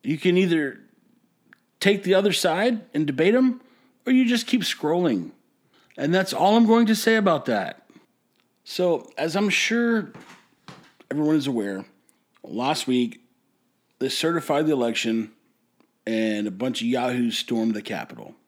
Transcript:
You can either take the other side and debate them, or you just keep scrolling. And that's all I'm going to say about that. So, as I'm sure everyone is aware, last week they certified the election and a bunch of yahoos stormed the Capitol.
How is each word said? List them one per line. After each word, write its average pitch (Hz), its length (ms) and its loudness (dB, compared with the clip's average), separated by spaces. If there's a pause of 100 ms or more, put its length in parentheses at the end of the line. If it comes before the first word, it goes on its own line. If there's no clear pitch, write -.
You 156 160 -4
can 180 200 2
either 165 420 0 (1000)
take 202 240 2
the 185 100 2
other 196 180 4
side 208 500 0 (120)
and 151 120 0
debate 156 280 2
them, 254 260 2 (460)
or 262 80 2
you 254 120 6
just 233 220 0
keep - 140 0
scrolling. 151 720 0 (680)
And 143 160 0
that's 185 200 0
all 202 220 4
I'm 233 100 6
going 226 200 4
to 214 100 2
say 226 220 2
about 180 280 0
that. 104 400 -4 (800)
So, 175 520 -2
as 160 180 -4
I'm 202 140 0
sure 226 640 0 (1000)
everyone 151 240 0
is 139 120 0
aware, 101 360 -4 (600)
last 127 440 -4
week 123 340 0 (800)
they 131 80 -4
certified 156 600 -2
the 156 40 2
election 113 600 -2 (760)
and 110 400 -2
a 101 40 -6
bunch 117 300 -6
of 117 60 -2
yahoos 123 500 -2
stormed 117 360 -2
the 104 80 -6
Capitol. - 540 -12 (120)